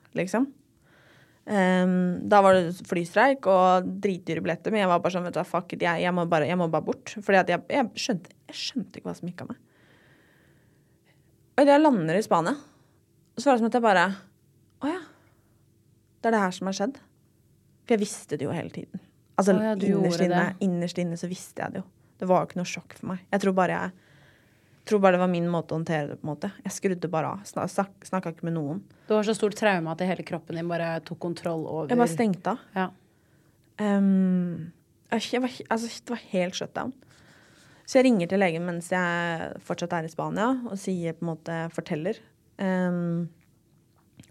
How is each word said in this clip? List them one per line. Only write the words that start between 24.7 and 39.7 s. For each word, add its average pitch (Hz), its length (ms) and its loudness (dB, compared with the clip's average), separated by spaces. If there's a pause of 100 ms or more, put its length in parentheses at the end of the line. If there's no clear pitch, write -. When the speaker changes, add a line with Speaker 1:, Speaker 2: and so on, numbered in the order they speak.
Speaker 1:
tror 214 140 2
bare 190 140 6
det 180 80 4
var 185 80 2
min 170 180 0
måte 170 240 -4
å 160 60 -2
håndtere 156 320 -2
det - 80 -12
på - 80 -12
en 151 60 -4
måte. 196 180 -8 (120)
Jeg 190 120 -8
skrudde 175 340 -4
bare 156 240 -2
av. 196 120 -10
Sna-, - 240 -6
snak-, - 360 -6
snakket 185 300 -6
ikke - 140 -10
med 165 80 -4
noen. 156 260 -6 (240)
Speaker 2:
Det 214 80 2
var 208 100 2
så 220 80 0
stort 208 240 -2
traume 180 360 0
at 165 120 -4
hele 175 220 -4
kroppen 165 320 -8
din 170 100 -6
bare 165 360 -4
tok 160 140 -12
kontroll 170 460 -6
over 156 240 -6
Speaker 1:
Jeg 247 80 2
bare 233 160 4
stengte 190 400 0
av. 262 80 -10 (160)
Speaker 2:
Ja. 185 100 0 (920)
Speaker 1:
Ehm, 185 920 2 (400)
jeg, 220 220 -2
jeg 254 100 0
var 247 120 -4
he-, - 180 -16
altså, 226 160 -4
det - 240 -12
var 220 180 -10
helt 180 280 -2
shutdown. - 340 -8 (920)
Så - 120 2
jeg 254 80 6
ringer 175 240 4
til 196 80 2
legen 170 280 2
mens 170 260 -6
jeg 170 580 -2 (140)
fortsatt 175 320 -6